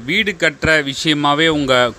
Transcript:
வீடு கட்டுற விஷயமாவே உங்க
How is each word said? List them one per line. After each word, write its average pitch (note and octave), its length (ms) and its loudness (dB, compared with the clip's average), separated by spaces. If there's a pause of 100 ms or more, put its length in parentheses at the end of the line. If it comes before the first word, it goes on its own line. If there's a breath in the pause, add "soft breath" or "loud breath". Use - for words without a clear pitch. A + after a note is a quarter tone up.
வீடு G3+ 260 -2
கட்டுற D#3+ 400 -2 (120)
விஷயமாவே D3 640 0
உங்க C3 520 2